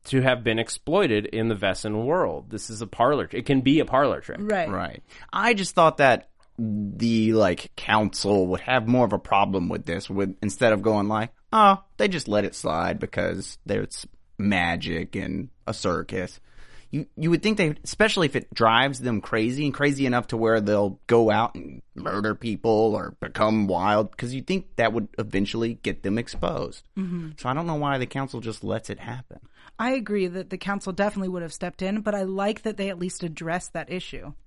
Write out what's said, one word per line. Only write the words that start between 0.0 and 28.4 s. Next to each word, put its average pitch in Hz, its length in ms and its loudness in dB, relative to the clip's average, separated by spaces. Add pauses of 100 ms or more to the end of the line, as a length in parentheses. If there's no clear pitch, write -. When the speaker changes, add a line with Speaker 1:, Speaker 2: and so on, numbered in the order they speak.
Speaker 1:
to 135 140 2
have 127 220 2
been 113 160 2
exploited 120 680 0
in 113 200 -2
the 110 80 2
Wesen 104 480 -2
world. 120 460 -2
This 107 200 -10
is 110 120 -10
a 110 60 -8
parlor 123 400 2
tr-, - 100 -6
it 120 80 -6
can 135 160 4
be 139 180 6
a 135 60 2
parlor 127 340 2
trick. - 220 -12
Speaker 2:
Right. 202 280 -2
Speaker 3:
Right. 90 320 -6 (300)
I 226 220 2
just 196 200 -2
thought 160 240 6
that 135 300 4 (300)
the, 110 760 0
like, 104 460 2
council 101 720 2
would 90 120 0
have 123 300 0
more 123 160 6
of 101 80 0
a 90 60 0
problem 98 500 2
with 87 160 -6
this, 82 240 -6
with, 95 320 -2
instead 107 320 2
of 98 80 0
going 104 260 2
like, 107 240 -2 (220)
"Oh, 202 280 6 (140)
they 208 140 2
just 175 180 -4
let 104 160 2
it - 120 -4
slide 85 440 -2
because 92 680 -4
there's 101 400 -4 (320)
magic 85 760 -2
and 90 320 -6 (180)
a 113 80 -4
circus." 92 680 -4 (500)
You, 151 140 -6 (100)
you 170 140 -2
would 170 140 2
think 208 160 2
they, 151 240 2
especially - 420 2
if 135 100 0
it - 160 -4
drives 120 480 4
them 120 220 -2
crazy 120 420 -2
and 139 80 0
crazy 139 360 2
enough 123 220 0
to 117 80 -2
where 113 220 4
they'll 104 460 2
go 117 240 6
out 107 240 2
and - 300 -14 (100)
murder 104 400 -4
people 110 640 2
or 95 240 -6
become 107 480 2
wild, 101 500 2
'cause 120 160 -8
you'd 131 140 -8
think 185 300 -4
that 113 140 2
would 110 160 -2 (120)
eventually 113 560 -2
get - 260 -6
them 101 160 0
exposed. - 680 -6 (140)
Speaker 2:
Mm-hmm. 175 400 -6
Speaker 3:
So - 100 -8
I 127 60 -2
don't 170 140 -4
know 160 80 -4
why 143 240 -2
the 123 80 -2
council 131 340 -6